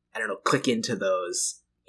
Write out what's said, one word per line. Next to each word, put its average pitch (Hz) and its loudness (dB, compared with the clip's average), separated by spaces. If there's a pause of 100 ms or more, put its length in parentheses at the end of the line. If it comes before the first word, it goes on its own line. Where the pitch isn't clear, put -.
(140)
I 110 -6
don't 110 -2
know, 101 -2
click - 0
into 113 0
those 92 -2 (280)